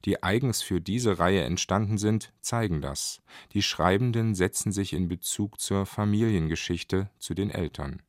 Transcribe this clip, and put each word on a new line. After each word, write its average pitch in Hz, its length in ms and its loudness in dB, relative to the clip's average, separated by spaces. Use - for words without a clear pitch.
die - 180 2
eigens 113 380 2
für 90 180 0
diese 101 400 0
Reihe 90 260 4
entstanden 98 520 0
sind, 107 460 -2
zeigen 98 400 -2
das. - 400 -6
Die 101 80 2
Schreibenden 113 720 2
setzen 92 380 0
sich 98 200 -2
in 90 160 0
Bezug 101 500 -4
zur 98 280 -2
Familiengeschichte, 98 1200 0
zu - 140 -8
den 98 160 -2
Eltern. 73 600 -6